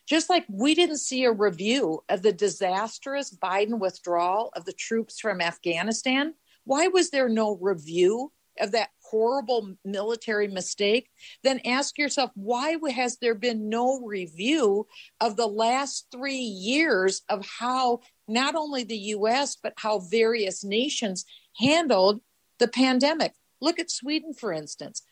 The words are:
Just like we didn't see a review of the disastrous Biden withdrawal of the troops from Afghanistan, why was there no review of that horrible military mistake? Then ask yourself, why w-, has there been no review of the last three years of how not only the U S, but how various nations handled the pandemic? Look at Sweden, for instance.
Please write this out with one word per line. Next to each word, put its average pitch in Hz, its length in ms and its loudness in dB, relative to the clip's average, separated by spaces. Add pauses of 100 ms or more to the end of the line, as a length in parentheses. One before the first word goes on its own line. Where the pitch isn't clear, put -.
Just 320 240 0
like 349 200 4
we 226 240 2
didn't 320 240 4
see 262 260 -2
a 247 80 6
review 202 800 0
of 185 140 0
the 208 100 6
disastrous 202 1000 -2
Biden 202 460 -2
withdrawal 180 760 0
of 170 100 -10
the 185 80 -10
troops - 460 -4
from 202 200 -2
Afghanistan, 226 920 -2 (320)
why 294 220 2
was 359 240 2
there 262 180 2
no 220 320 2
review 180 720 2 (280)
of 208 120 -2
that 214 180 0 (140)
horrible 220 720 0 (100)
military 208 600 -2
mistake? 202 640 0 (320)
Then 262 200 2
ask 269 360 -2
yourself, 269 340 0
why 240 400 -2
w-, 311 180 -4
has 247 260 -4
there 233 180 0
been 214 340 -4
no 247 320 0
review 208 840 0 (340)
of 220 140 0
the 233 120 0
last 233 640 0
three 262 300 -6
years 208 880 0
of 202 160 -2 (140)
how 247 400 0 (280)
not 254 280 0
only 294 280 -4
the 220 140 -6
U 208 300 -2
S, 262 340 0
but - 160 -6
how 214 220 0
various 208 640 0
nations 202 600 -2 (360)
handled 233 640 4 (360)
the 240 100 4
pandemic? 262 640 2 (280)
Look 330 160 0
at 339 140 -6
Sweden, 311 420 -6
for 214 180 -6
instance. - 600 -10